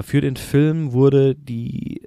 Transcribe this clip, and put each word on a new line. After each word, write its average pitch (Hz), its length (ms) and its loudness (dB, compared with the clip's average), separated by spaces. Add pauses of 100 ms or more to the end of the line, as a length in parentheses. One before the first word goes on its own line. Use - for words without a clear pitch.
Für - 180 -2
den 139 140 -2
Film 151 560 0
wurde 135 460 4
die 120 720 -10